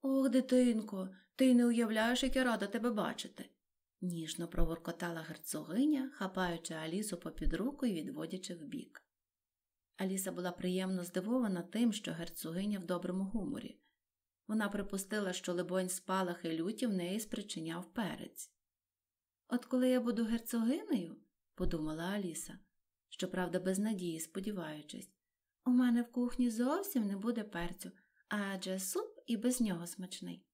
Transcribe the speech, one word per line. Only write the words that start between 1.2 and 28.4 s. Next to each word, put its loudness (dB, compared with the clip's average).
ти 8
не 8
уявляєш, 4
як 2
я 4
рада 2
тебе 0
бачити", -4
ніжно -4
проворкотала 2
герцогиня, 0
хапаючи -4
Алісу -4
попід 0
руку -2
і 2
відводячи -6
вбік. -12
Аліса -2
була -4
приємно -2
здивована 0
тим, 2
що -4
герцогиня -4
в -8
доброму -2
гуморі. -4
Вона 2
припустила, -2
що, -2
либонь, 0
спалахи -2
люті -2
в 2
неї 0
спричиняв -6
перець. -6
"От -2
коли 2
я 4
буду 0
герцогинею", 0
подумала 0
Аліса, -4
щоправда, -2
без 0
надії -2
сподіваючись, -8
"у 2
мене 6
в -6
кухні 2
зовсім 2
не -2
буде -2
перцю, -6
адже -2